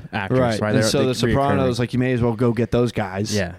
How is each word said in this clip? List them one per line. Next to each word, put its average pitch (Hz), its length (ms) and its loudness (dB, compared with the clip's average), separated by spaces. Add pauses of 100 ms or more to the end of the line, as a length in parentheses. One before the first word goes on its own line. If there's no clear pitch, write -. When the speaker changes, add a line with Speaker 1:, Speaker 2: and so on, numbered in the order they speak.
(120)
Speaker 1:
actors, 104 280 -2
Speaker 2:
Right. 117 200 0
Speaker 1:
right? 107 100 0
Speaker 2:
And 107 120 2
Speaker 1:
They're, 110 80 2
Speaker 2:
so 147 100 0
Speaker 1:
they - 80 2
Speaker 2:
The 127 40 0
Speaker 1:
reoccurring. 117 220 0
Speaker 2:
Sopranos, 139 460 2
like, 120 140 -2
you 123 60 0
may 127 140 0
as 120 80 0
well 120 120 2
go 117 200 2
get 113 180 -2
those 120 200 2
guys, 101 440 -4
Speaker 1:
Yeah, 90 240 -2